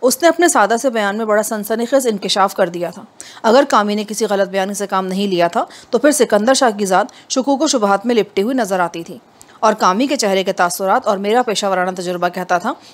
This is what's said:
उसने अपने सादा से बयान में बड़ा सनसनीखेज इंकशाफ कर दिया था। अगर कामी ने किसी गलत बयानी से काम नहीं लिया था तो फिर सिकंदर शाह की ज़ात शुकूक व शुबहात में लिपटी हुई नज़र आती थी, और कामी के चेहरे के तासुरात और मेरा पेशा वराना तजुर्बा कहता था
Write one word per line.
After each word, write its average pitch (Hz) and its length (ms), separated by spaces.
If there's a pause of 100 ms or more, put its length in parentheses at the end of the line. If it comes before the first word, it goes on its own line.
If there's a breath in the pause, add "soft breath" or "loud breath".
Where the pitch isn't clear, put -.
उसने 285 260
अपने 339 200
सादा 226 280
से 254 140
बयान 208 260
में 226 100
बड़ा 214 180
सनसनीखेज 233 600
इंकशाफ 196 480
कर 190 160
दिया 170 200
था। 180 160 (380 loud breath)
अगर 247 220
कामी 208 300
ने 214 80
किसी 214 220
गलत 196 220
बयानी 196 260
से 196 140
काम 190 160
नहीं 190 240
लिया 170 200
था 240 180 (260 loud breath)
तो 180 60
फिर 294 140
सिकंदर 220 420
शाह 262 180
की 202 140
ज़ात 185 260 (180 loud breath)
शुकूक 269 320
व 320 60
शुबहात 202 380
में 247 80
लिपटी 196 280
हुई 247 120
नज़र 196 260
आती 165 240
थी, 147 160 (420 loud breath)
और 220 140
कामी 220 300
के 277 100
चेहरे 196 280
के 196 100
तासुरात 190 520
और 202 120
मेरा 208 240
पेशा 208 260
वराना 185 240
तजुर्बा 180 380
कहता 180 280
था 233 160 (200 loud breath)